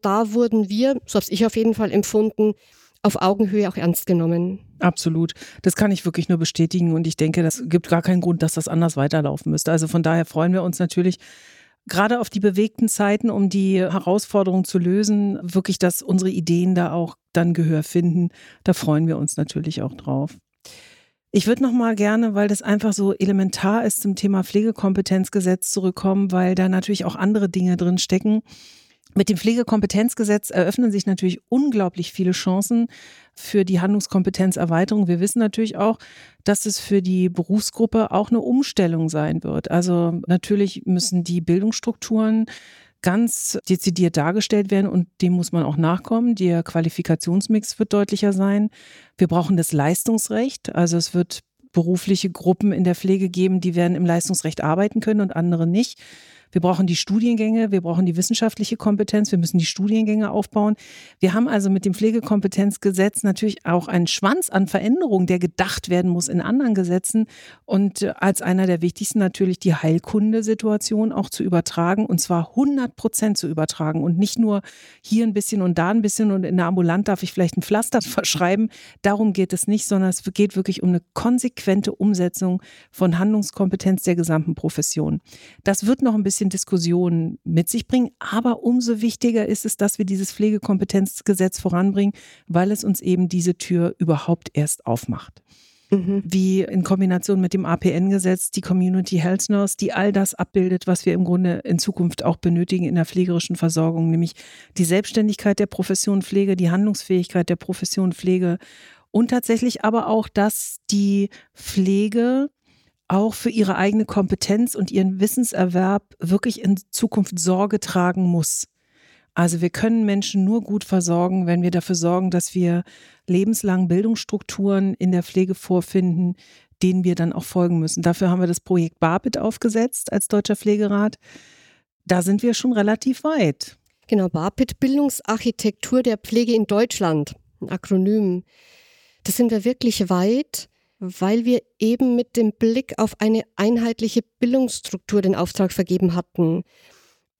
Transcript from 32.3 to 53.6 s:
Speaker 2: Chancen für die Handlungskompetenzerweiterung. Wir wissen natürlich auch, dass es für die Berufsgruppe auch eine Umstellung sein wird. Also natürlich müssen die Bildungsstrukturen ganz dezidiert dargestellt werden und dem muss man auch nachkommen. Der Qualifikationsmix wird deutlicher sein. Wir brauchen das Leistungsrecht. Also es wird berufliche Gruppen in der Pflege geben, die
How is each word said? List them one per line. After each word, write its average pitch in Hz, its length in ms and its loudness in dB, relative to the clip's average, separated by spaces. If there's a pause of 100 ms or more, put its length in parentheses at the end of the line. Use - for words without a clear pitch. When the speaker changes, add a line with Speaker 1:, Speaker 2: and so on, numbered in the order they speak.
Speaker 2:
Chancen 202 560 0 (460)
für - 320 0
die 180 160 2
Handlungskompetenzerweiterung. 190 1300 0
Wir 175 100 0
wissen 202 200 0
natürlich 220 360 -2
auch, 220 220 0 (480)
dass 202 200 0
es 208 140 -4
für 202 220 0
die 185 260 0
Berufsgruppe 208 840 0
auch 202 180 0
eine 226 100 2
Umstellung 180 720 0
sein 156 340 -2
wird. 151 260 -4
Also 175 580 0
natürlich 202 580 0
müssen 180 400 0
die 175 160 -2
Bildungsstrukturen 220 1040 0 (560)
ganz 208 640 -2
dezidiert 180 480 0
dargestellt 196 560 0
werden 196 180 2
und 175 200 0 (120)
dem 180 120 2
muss 175 180 -2
man 170 120 0
auch 143 120 -2
nachkommen. 185 600 0
Der 175 280 0
Qualifikationsmix 175 1160 -2
wird 220 120 -2
deutlicher 202 400 2
sein. 196 380 0 (480)
Wir 180 100 4
brauchen 175 300 2
das 165 160 0
Leistungsrecht. 214 1000 -2
Also 170 220 2
es 170 180 -2
wird - 280 -2 (320)
berufliche 180 560 0
Gruppen 185 420 0
in 180 140 0
der 180 100 2
Pflege 190 320 0
geben, 185 320 0
die 175 160 -2